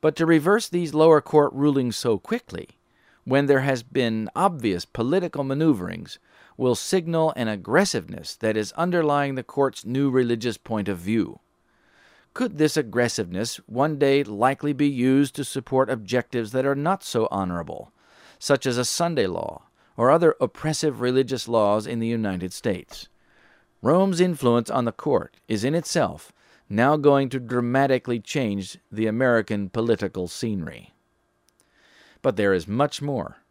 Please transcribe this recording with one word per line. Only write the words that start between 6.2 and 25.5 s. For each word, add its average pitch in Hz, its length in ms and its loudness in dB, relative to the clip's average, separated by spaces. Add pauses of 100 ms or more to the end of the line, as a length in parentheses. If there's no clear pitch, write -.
will 123 180 2
signal 165 640 0
an 117 100 -2
aggressiveness 107 880 -2
that 110 220 0
is 107 160 -4
underlying 151 640 0
the 127 80 -8
court's - 420 -2
new 135 240 0
religious 120 480 0
point 104 320 -4
of 95 80 -2
view. 101 420 -2 (920)
Could 226 240 -4
this 151 180 2
aggressiveness 113 920 -2
one 139 320 -2
day 139 260 4
likely 127 500 -2
be 143 160 0
used 131 460 2
to 139 100 -6
support 131 440 -2
objectives 113 640 -4
that 131 140 -2
are 139 100 0
not 165 280 -4
so - 280 -2
honorable, 87 600 -6 (460)
such - 260 0
as 123 120 0
a 127 60 0
Sunday 156 440 -2
law 87 340 -6 (340)
or 120 160 4
other 165 300 6
oppressive 151 580 -2
religious 127 480 0
laws 107 400 2
in 117 120 -6
the 113 80 -2
United 95 440 -2
States? - 560 -6 (760)
Rome's 175 380 2
influence 131 500 2
on 127 140 0
the 117 80 -2
court - 460 -2 (100)
is 107 160 -2